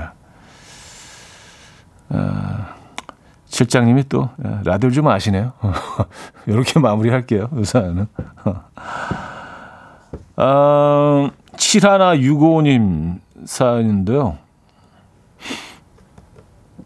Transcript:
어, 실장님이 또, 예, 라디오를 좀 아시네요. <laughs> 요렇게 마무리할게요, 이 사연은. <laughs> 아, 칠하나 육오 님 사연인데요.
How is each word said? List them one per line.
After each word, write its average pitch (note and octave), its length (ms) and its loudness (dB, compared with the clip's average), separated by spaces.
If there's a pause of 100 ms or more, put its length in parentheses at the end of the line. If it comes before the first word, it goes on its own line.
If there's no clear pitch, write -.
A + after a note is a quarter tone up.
(2000)
어, G1+ 560 -4 (800)
실장님이 B2 640 2
또, C3 180 0 (180)
예, G2+ 40 -4 (160)
라디오를 G#2+ 280 2
좀 D3+ 140 2
아시네요. G#2 460 0 (480)
<laughs> - 440 -10
요렇게 A2 360 0
마무리할게요, A#2 640 0 (100)
이 A2 60 -2
사연은. F#2+ 420 -2 (380)
<laughs> F#2 140 -2 (1800)
아, C#3+ 920 2 (260)
칠하나 F#3+ 640 4
육오 D3+ 440 4
님 F#2+ 580 0 (240)
사연인데요. A2+ 920 0 (2500)